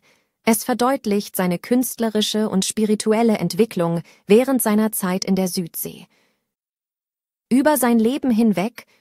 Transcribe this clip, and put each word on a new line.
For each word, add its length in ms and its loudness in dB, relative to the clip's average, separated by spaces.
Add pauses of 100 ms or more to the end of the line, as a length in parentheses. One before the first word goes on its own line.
(440)
Es 200 0
verdeutlicht 720 -2
seine 240 -2
künstlerische 880 -2
und 160 0
spirituelle 720 0
Entwicklung 640 -2 (240)
während 340 4
seiner 300 0
Zeit 340 -4
in 120 0
der 100 0
Südsee. 640 -10 (1400)
Über 280 4
sein 240 4
Leben 320 0
hinweg 540 0 (140)